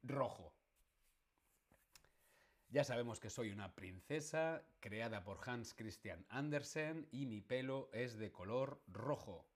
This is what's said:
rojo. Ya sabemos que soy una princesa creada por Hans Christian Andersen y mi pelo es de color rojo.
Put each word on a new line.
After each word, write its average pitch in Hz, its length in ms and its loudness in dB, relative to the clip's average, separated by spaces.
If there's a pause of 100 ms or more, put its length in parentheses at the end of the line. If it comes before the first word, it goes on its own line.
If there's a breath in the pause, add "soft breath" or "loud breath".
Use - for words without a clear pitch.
rojo. 127 500 0 (2250 soft breath)
Ya 139 140 8
sabemos 120 360 2
que 107 120 -6
soy 113 200 0
una 98 220 -4
princesa 151 920 0 (160)
creada 110 440 -2
por 98 160 -4 (100)
Hans 120 240 -2
Christian 101 560 -6
Andersen 151 800 0
y 135 140 0
mi 107 160 -2
pelo 131 500 0
es 117 260 0
de 107 140 -2
color 123 540 0
rojo. 104 720 -2